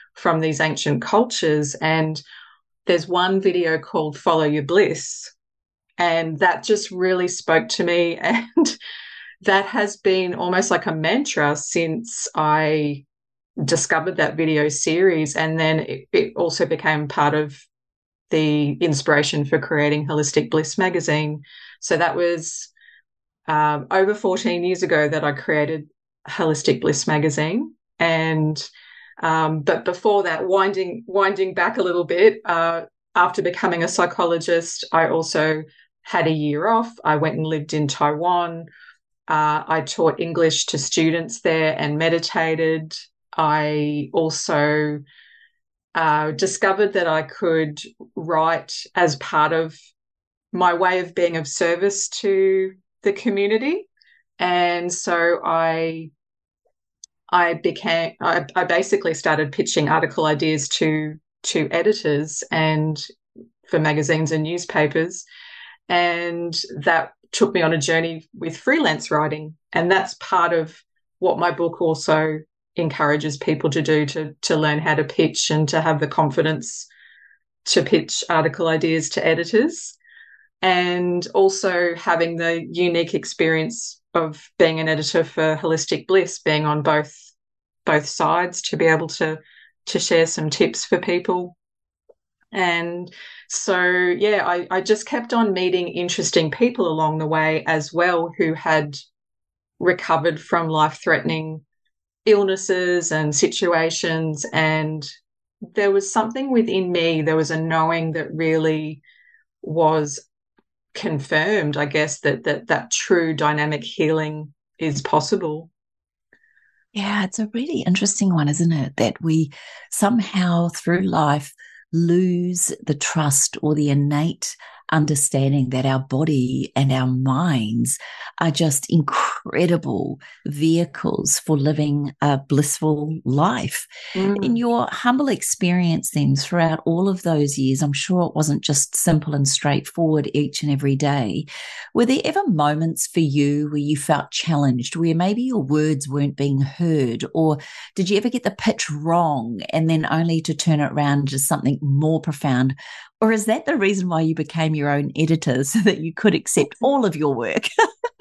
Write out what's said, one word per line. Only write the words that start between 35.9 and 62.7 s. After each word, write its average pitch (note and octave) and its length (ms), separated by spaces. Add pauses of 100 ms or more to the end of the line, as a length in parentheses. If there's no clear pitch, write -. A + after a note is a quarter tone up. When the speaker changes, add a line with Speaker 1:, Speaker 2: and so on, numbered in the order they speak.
Speaker 1:
had D#3+ 260
a D#3+ 40
year D3+ 360
off. A3+ 240 (140)
I D#3 100
went D#3 220
and D#3 100
lived D#3 260
in D3+ 140
Taiwan. E3 800 (640)
Uh, D#3 400
I D#3+ 140
taught D#3 380
English E3 480
to D3+ 120
students D#3+ 640
there D#3+ 360
and D3 220
meditated. D#3+ 960 (420)
I D3+ 760
also, D3+ 880 (920)
uh, D#3 380
discovered F#3+ 640
that F3+ 140
I D#3 140
could D#3+ 580 (360)
write D#3+ 580 (220)
as D#3+ 220
part D#3 360
of D#3+ 240 (720)
my F3 220
way F#3 260
of F3 140
being E3+ 240
of D#3 100
service F3+ 600
to F#3+ 640 (300)
the G3+ 100
community. A3+ 720 (520)
And F3 520
so E3+ 540
I, E3 640 (1200)
I F3 240
became, E3 680
I, E3+ 360
I F3+ 80
basically F3 500
started D3+ 380
pitching D3 380
article D#3+ 360
ideas D3+ 440
to, D#3 500 (240)
to D3+ 260
editors D#3+ 800
and D#3 500 (680)